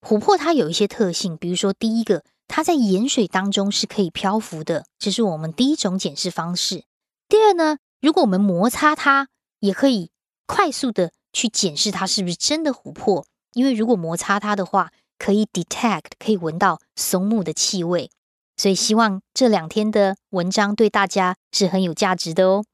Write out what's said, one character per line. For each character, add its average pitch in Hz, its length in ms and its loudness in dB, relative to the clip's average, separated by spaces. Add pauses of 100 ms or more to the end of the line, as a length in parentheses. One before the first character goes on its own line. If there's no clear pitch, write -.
琥 214 180 0
珀 392 180 4
它 330 160 0
有 190 160 2
一 170 40 -6
些 202 140 0
特 190 240 -2
性， 170 240 -6
比 170 140 -8
如 180 60 -2
说 196 180 0
第 220 260 -2
一 226 40 -2
个， 190 200 0 (240)
它 - 160 -4
在 349 120 2
盐 220 340 2
水 220 180 0
当 190 240 -2
中 202 200 0
是 - 160 -4
可 - 160 -2
以 165 80 -2
漂 202 260 -2
浮 170 260 -8
的， 160 220 -4 (140)
这 - 100 -4
是 196 140 0
我 185 120 0
们 160 160 -8
第 247 160 2
一 302 80 2
种 185 220 -2
检 160 180 -6
视 180 140 -6
方 170 260 -6
式。 - 280 -6 (440)
第 427 140 6
二 415 120 6
呢， 311 260 0 (200)
如 311 140 2
果 370 80 4
我 269 60 4
们 185 120 2
摩 202 300 2
擦 302 260 0
它， 277 340 0 (300)
也 196 140 0
可 269 160 2
以 196 220 -2 (340)
快 370 260 0
速 247 200 -4
的 180 200 0 (220)
去 - 160 -2
检 165 260 -2
视 208 140 -2
它 185 160 -6
是 202 160 -2
不 180 80 -2
是 170 60 -4
真 311 280 -2
的 294 80 0
琥 - 220 -10
珀， 175 320 -2 (280)
因 247 120 0
为 269 80 2
如 220 140 0
果 240 80 4
摩 165 200 -4
擦 196 240 -2
它 208 160 -2
的 196 80 -4
话， 175 280 -2 (260)
可 - 160 0
以 214 180 2
detect， 180 520 -4 (160)
可 - 120 -2
以 208 60 2
闻 165 220 -6
到 185 200 2 (160)
松 190 300 0
木 214 180 0
的 160 80 -4
气 175 320 -2
味。 170 280 -2 (440)
所 - 140 0
以 190 60 4
希 208 180 0
望 214 280 2 (120)
这 262 140 2
两 180 200 2
天 214 220 -2
的 202 260 2 (140)
文 180 200 -2
章 202 260 0
对 214 140 4
大 202 180 2
家 185 300 0 (140)
是 196 160 2
很 190 140 2
有 175 100 0
价 185 240 0
值 165 200 -6
的 185 100 4
哦。 196 280 2